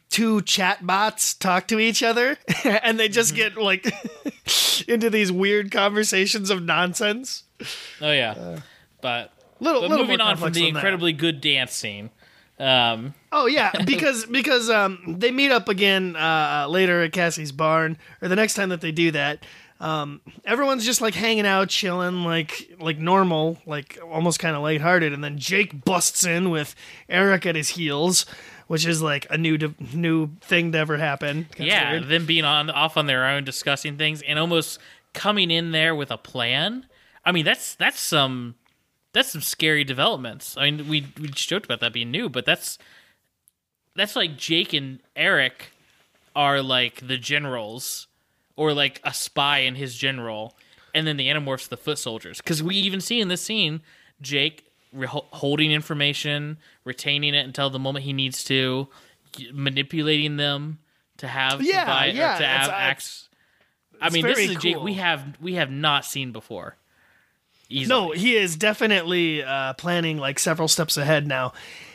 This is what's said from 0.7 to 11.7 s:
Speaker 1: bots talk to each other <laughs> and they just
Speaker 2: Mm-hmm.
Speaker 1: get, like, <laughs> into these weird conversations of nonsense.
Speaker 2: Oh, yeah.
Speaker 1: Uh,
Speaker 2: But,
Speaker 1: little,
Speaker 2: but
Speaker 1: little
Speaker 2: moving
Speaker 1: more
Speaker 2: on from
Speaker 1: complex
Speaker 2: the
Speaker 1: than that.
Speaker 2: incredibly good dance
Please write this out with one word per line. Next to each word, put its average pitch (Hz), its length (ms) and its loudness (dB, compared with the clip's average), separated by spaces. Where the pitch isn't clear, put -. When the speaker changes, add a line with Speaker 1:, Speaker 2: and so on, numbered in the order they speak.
Speaker 1:
bots 202 480 0
talk 185 340 0
to 220 120 2
each 226 220 2
other 240 360 2
<laughs> - 120 -2
and 226 360 2
they 220 100 4
just 208 260 2
Speaker 2:
Mm-hmm. 214 200 0
Speaker 1:
get, 220 60 -4
like, - 1300 -2
<laughs> - 0 -
into 233 220 2
these 208 240 2
weird 202 380 2
conversations 202 800 2
of 185 140 0
nonsense. 180 800 0
Speaker 2:
Oh, 151 100 0
yeah. 123 200 2
Speaker 1:
Uh, 107 280 -10
Speaker 2:
But, 120 320 -4
Speaker 1:
little, 285 220 2
Speaker 2:
but 180 80 0
Speaker 1:
little 277 160 4
Speaker 2:
moving 240 140 2
Speaker 1:
more 220 80 2
Speaker 2:
on 196 80 4
from 165 100 -4
Speaker 1:
complex 165 100 0
Speaker 2:
the 170 100 4
Speaker 1:
than 160 100 4
that. 147 40 -2
Speaker 2:
incredibly 175 340 2
good 156 280 0
dance 139 320 2